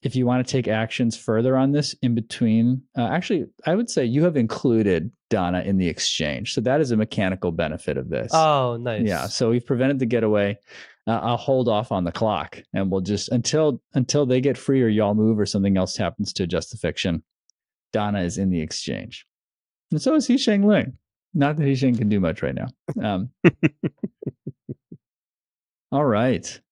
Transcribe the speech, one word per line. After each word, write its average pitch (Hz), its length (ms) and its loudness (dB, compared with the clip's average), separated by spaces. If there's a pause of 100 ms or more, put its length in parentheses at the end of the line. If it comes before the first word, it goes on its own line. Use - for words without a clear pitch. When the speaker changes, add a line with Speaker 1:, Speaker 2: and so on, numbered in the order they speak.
Speaker 1:
if 127 120 -4
you 127 120 2
wanna 123 180 2
take 127 240 -2
actions 110 480 -2
further 117 400 0
on 135 160 2
this 147 300 -2
in 120 120 2
between, 117 680 0 (140)
uh, 120 120 0
actually, 165 380 -2 (200)
I 156 80 2
would 233 160 0
say 143 140 0
you 127 200 2
have 170 120 2
included 110 760 2 (200)
Donna 90 320 0
in 98 160 0
the 90 100 2
exchange. 73 680 -4
So 139 60 -2
that 127 200 2
is 135 120 0
a 113 40 2
mechanical 95 540 0
benefit 78 460 -4
of 65 140 -6
this. 64 240 -4
Speaker 2:
Oh, 143 460 2
nice. 120 260 -4
Speaker 1:
Yeah, 82 200 -2
so 113 240 0
we've 120 160 0
prevented 131 320 0
the 131 80 0
getaway. 107 520 0 (500)
Uh, 113 140 0
I'll 120 140 0
hold 131 320 0
off 107 240 0
on 95 120 0
the 85 80 -2
clock, 101 480 -2 (140)
and 98 160 -2
we'll 95 100 0
just, 98 300 -4
until, 143 500 0 (140)
until 143 320 2
they 127 140 2
get 131 180 0
free 135 240 2
or 117 60 4
y'all 107 260 2
move 107 240 2
or 104 80 2
something 98 300 2
else 92 200 -2
happens 101 380 -4
to - 100 -2
adjust 82 280 -4
the - 40 -14
fiction, 85 460 -4 (680)
Donna 104 300 -2
is 87 160 -4
in 95 120 0
the 87 100 0
exchange. - 640 -10 (640)
And 151 120 -2
so 294 120 2
is 302 120 2
He 240 100 4
Sheng 208 280 2
Ling. 180 320 2 (360)
Not 147 240 2
that 151 100 2
He 139 100 4
Sheng 127 200 2
can 110 120 0
do 101 120 2
much 82 220 0
right 69 120 -2
now. - 120 -6 (360)
Um, 104 280 -2 (140)
Speaker 3:
<laughs> 180 60 8 (2500)
Speaker 1:
all 139 120 2
right. 117 560 0 (120)